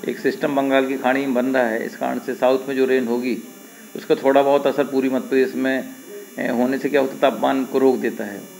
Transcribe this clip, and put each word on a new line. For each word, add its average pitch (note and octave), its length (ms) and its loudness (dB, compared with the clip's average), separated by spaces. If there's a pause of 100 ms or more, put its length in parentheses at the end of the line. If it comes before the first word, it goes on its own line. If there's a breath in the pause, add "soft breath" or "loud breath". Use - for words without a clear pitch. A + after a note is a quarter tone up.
एक A#2+ 100 -6
सिस्टम C#3+ 380 -2
बंगाल C3+ 300 2
की C3+ 120 -4
खाड़ी C3 220 0
में C#3 140 -2
बन B2 120 0
रहा C3 180 2
है, A#2 220 -2
इस - 100 -10
कारण B2+ 220 -4
से B2+ 160 -6
साउथ C3 340 0
में C#3 80 -4
जो C3 100 2
रेन B2+ 220 2
होगी B2 280 -2 (600 loud breath)
उसका - 180 0
थोड़ा C3+ 280 4
बहुत C#3 240 4
असर C3 180 2
पूरी C3+ 240 0
मध्य B2+ 200 -2
प्रदेश C3 280 2
में, C3 280 -2 (540)
ए, - 120 -4
होने B2+ 280 0
से C#3 100 -4
क्या C#3 120 4
होता C3+ 140 0
है, A2 80 -8
तापमान C3+ 420 0
को C3+ 140 -2
रोक C3 200 4
देता A2 260 -4
है। G2 360 -14